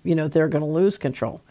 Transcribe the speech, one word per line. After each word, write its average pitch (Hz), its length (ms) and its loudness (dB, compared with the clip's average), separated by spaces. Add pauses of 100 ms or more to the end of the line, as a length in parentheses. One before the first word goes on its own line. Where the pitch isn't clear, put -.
you 170 120 0
know, 156 140 0
they're 160 200 2
gonna 147 180 -2
lose 180 300 2
control. - 540 -6